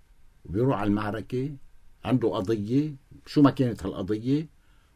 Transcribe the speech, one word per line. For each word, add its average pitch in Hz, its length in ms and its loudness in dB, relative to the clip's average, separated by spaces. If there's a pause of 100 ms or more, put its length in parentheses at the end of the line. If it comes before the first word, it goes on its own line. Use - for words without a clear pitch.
(440)
وبيروح 107 340 0
على 104 100 0
المعركة، 107 680 -2 (480)
عنده 113 240 2
قضية، 113 680 0 (320)
شو - 160 4
ما 135 80 10
كانت 123 320 -2
هالقضية، 107 680 -2 (480)